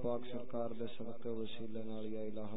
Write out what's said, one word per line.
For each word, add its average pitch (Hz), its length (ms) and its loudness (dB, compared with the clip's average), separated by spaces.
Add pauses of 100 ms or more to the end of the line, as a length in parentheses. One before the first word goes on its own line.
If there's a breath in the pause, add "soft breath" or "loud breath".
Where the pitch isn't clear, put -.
پاک 120 180 2 (100)
سرکار 117 380 0 (100)
دے 117 60 0 (120)
صدقے 113 320 0
وسیلے 110 540 0
نال 110 300 0
یا 110 80 0
الہ 107 360 0